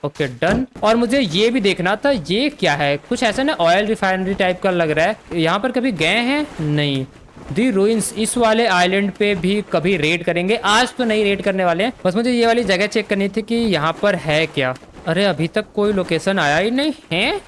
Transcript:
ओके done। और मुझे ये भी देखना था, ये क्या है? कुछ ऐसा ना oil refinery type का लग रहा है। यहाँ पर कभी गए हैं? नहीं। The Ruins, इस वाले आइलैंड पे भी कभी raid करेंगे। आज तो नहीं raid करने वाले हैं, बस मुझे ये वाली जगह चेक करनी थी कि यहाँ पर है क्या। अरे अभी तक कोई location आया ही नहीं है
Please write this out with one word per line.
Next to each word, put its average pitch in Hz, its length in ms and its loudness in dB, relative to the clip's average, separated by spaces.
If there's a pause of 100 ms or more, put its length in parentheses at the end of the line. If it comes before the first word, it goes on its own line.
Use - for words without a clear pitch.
ओके 143 300 -4
done। 208 300 0 (180)
और 220 120 4
मुझे 233 240 2
ये 208 300 2
भी 247 120 0
देखना 185 340 0
था, 285 160 0
ये 220 380 0
क्या 156 240 0
है? 143 260 0
कुछ - 240 -4
ऐसा 233 200 0
ना 285 100 0
oil 185 320 2
refinery 190 480 -2
type 185 280 0
का 196 100 0
लग 165 200 0
रहा 156 140 2
है। 214 120 -2 (160)
यहाँ 170 260 0
पर 254 120 -2
कभी 254 200 0
गए 175 280 0
हैं? 277 260 0 (160)
नहीं। 147 440 0 (480)
The 208 180 0
Ruins, 202 420 0
इस 214 240 -2
वाले 220 300 2
आइलैंड 190 440 2
पे 208 240 0
भी 190 260 0 (100)
कभी 180 260 0
raid 165 260 0
करेंगे। 180 320 0
आज 220 400 0
तो 254 80 -2
नहीं 214 200 0
raid 202 180 0
करने 190 240 0
वाले 170 180 0
हैं, 254 100 -2 (120)
बस 180 100 2
मुझे 233 160 0
ये 233 140 2
वाली 233 180 2
जगह 190 240 0
चेक 208 200 -2
करनी 196 220 0
थी 220 120 -4
कि 233 140 -4
यहाँ 165 460 0
पर 202 140 2
है 156 320 0
क्या। 131 280 -2 (320)
अरे 175 180 0
अभी 165 220 0
तक 214 280 -4
कोई 208 180 0
location 185 460 0
आया 147 180 2
ही 202 140 0
नहीं 277 220 0 (180)
है 262 360 -2